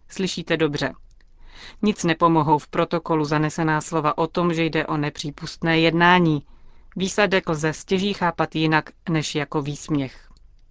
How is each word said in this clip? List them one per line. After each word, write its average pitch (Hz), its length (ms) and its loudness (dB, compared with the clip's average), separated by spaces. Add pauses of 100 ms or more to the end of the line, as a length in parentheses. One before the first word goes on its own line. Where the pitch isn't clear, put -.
Slyšíte 180 480 -4
dobře. 147 360 -2 (880)
Nic 208 220 0
nepomohou 160 540 4
v - 100 -8
protokolu 160 560 0
zanesená 156 560 0
slova 151 380 -2
o 165 80 0
tom, 175 280 0
že 165 100 0
jde 160 220 -2
o 160 100 -4
nepřípustné 151 840 -4
jednání. 165 600 4 (540)
Výsledek 190 520 0
lze 156 240 -2
stěží 190 400 -2
chápat 170 420 -2
jinak 156 360 0 (200)
než 156 240 -2
jako 147 280 -2
výsměch. 143 640 -6 (420)